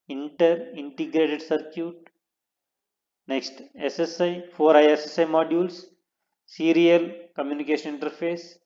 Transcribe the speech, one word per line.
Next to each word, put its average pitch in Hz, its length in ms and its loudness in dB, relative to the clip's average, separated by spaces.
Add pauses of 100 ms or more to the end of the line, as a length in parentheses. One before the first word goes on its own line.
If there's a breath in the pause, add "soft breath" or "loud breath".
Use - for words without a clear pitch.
inter-, 151 680 -2
integrated 147 680 -2
circuit. 170 540 -6 (1300)
Next, 135 340 -8 (180)
S 147 200 -6
S 165 200 -4
I, 175 240 -2 (100)
four 156 220 4
I 151 100 8
S 151 200 4
S - 140 -10
I 165 60 4
modules, 160 580 0 (600)
serial 170 680 4 (240)
communication 147 640 -4
interface. 170 560 -8 (100)